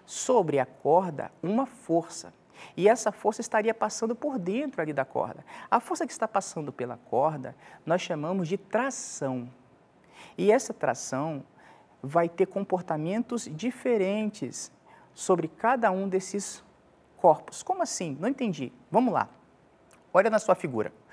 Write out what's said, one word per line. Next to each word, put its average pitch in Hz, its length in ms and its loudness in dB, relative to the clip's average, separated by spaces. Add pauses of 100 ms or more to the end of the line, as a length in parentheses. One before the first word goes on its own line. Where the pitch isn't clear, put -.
sobre 170 540 2
a 127 60 2
corda 156 680 0 (120)
uma 220 220 0
força. - 680 -4 (440)
E 175 100 6
essa 220 240 4
força 220 300 -2
estaria 220 320 0
passando 226 420 -4
por 262 240 -4
dentro 214 420 -4
ali 151 120 -4
da 135 100 0
corda. - 400 -6 (260)
A 233 120 4
força 339 240 -4
que - 80 -6
está - 140 -2
passando 160 440 -4
pela 120 260 -8 (120)
corda, 131 440 0 (320)
nós 175 160 2
chamamos 170 460 -2
de 185 100 -2
tração. 143 920 -4 (880)
E 190 140 6
essa 262 220 4
tração 139 720 -4 (580)
vai 170 280 2
ter 175 160 0
comportamentos 190 1040 -4
diferentes 208 1200 -2 (420)
sobre 165 360 2
cada 226 420 2
um 190 160 0
desses 190 560 -4 (540)
corpos. - 440 2
Como - 200 -2
assim? 170 380 -4
Não 190 100 -2
entendi. 202 420 -4 (180)
Vamos 226 240 4
lá. 120 140 2 (840)
Olha 196 160 8
na 214 100 4
sua 185 160 4
figura. 117 380 -2 (200)